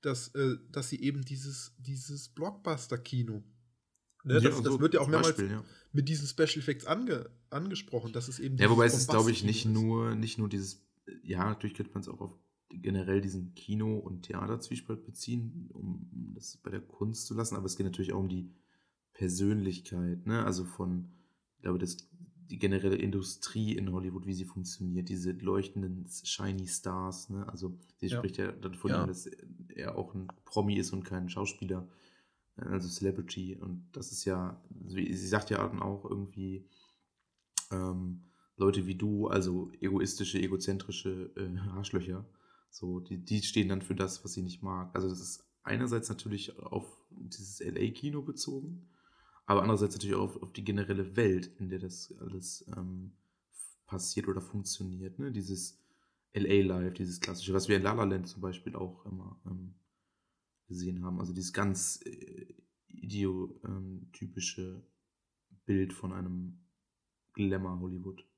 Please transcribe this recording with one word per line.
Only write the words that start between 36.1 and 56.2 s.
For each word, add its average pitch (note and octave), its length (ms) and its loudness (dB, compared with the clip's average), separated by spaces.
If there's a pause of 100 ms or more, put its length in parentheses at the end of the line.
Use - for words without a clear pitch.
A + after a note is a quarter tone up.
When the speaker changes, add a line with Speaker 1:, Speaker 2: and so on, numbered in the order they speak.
Speaker 2:
ähm, F#2 520 -4 (340)
„Leute G2 300 4
wie F#2+ 80 -2
du, G#2 340 2
also F2+ 420 2 (100)
egoistische, F#2+ 600 0
egozentrische, F#2 960 -2
äh, F#2 220 -4 (120)
Arschlöcher“, F#2 540 -2 (460)
so, F2+ 300 -4
die, F#2 180 -8
die G2+ 240 0
stehen G2+ 260 4
dann F#2+ 140 0
für G2 120 -2
das, F#2+ 300 -2
was G2 100 -8
sie F#2+ 80 -4
nicht F2+ 200 -6
mag. F#2 320 -6
Also F#2+ 140 2
das F2+ 120 -4
ist - 240 -8 (180)
einerseits A#2 460 0
natürlich G#2 500 -6
auf - 280 -4 (240)
dieses - 500 -12
L-A-Kino C#3 600 -2
bezogen, D3 680 -6 (580)
aber G2+ 160 6
andererseits G2+ 320 4
natürlich G2 220 0
auch G2 80 2 (120)
auf, - 60 -10
auf F#2+ 100 -12
die G#2 120 -8
generelle G2 520 0
Welt, F#2 420 6
in F#2+ 120 -4
der F#2 80 -2
das F2+ 420 -10
alles, F#2+ 460 -10 (100)
ähm, F#2 360 -6 (380)
f-, - 260 -14 (100)
passiert G2 420 -2
oder F#2+ 140 0
funktioniert, F#2 760 -6
ne? C3+ 140 -4
Dieses F#2+ 460 -4 (540)